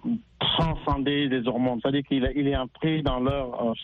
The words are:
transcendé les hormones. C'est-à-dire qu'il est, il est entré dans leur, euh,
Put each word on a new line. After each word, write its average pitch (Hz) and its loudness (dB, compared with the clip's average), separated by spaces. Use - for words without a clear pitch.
transcendé 143 0
les 127 0
hormones. 123 0
C'est-à-dire 139 0
qu'il 131 2
est, 135 0
il 143 2
est 139 2
entré 156 -2
dans 131 2
leur, 127 -2
euh, 113 0